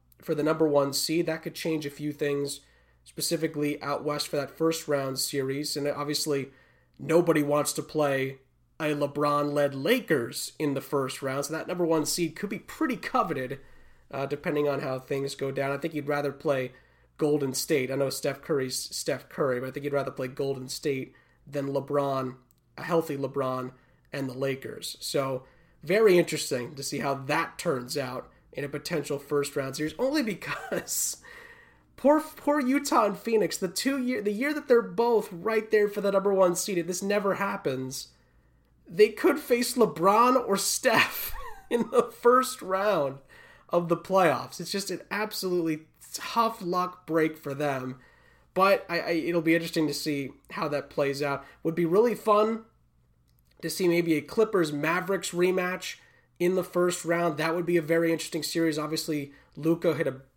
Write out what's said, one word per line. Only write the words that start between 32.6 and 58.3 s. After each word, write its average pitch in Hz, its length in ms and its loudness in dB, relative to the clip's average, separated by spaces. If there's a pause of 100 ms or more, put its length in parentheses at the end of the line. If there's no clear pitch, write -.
and 196 120 -2
Phoenix, 220 400 0
the 190 100 -4
two 262 340 -2
year, 247 200 -4
the 202 100 -2
year 262 220 -2
that 294 140 -8
they're 240 140 6
both 208 500 0
right 214 400 -2
there 214 160 6
for 202 140 -4
the 196 100 2
number 196 220 4
one 185 220 6
seed, 185 220 -2
if 165 100 -2
this 180 140 -4
never 196 340 2
happens, 139 760 -4 (800)
they 208 220 6
could 262 300 2
face 240 360 0
LeBron 226 720 4
or 196 100 2
Steph - 760 0 (180)
<laughs> - 180 -14
in 233 220 0
the 233 120 4
first - 580 2
round 185 580 0 (500)
of 175 200 2
the 170 80 2
playoffs. 170 640 2
It's 170 120 -8
just 196 200 -4
an 180 180 -8
absolutely 180 760 -2 (280)
tough - 480 -2
luck 180 440 -4
break 160 320 0
for 143 160 -8
them. 131 460 -4 (540)
But 190 340 4
I, 170 120 -2
I, - 120 -4
it'll 170 300 0
be 165 140 4
interesting 165 320 0
to 143 60 -2
see 143 360 -4 (220)
how 160 160 -4
that 143 220 -4
plays 143 340 -2
out. 139 200 -2 (200)
Would 165 120 0
be 175 100 2
really 208 300 4
fun 220 500 2 (960)
to 165 80 -4
see 180 180 0
maybe 170 280 4
a 147 60 0
Clippers 202 500 2
Mavericks 170 600 -2
rematch 180 640 0 (440)
in 180 160 2
the 180 80 2
first 175 400 0
round. 170 340 0
That 160 180 0
would 175 100 -2
be 175 120 4
a 165 40 2
very 165 300 2
interesting 160 320 -4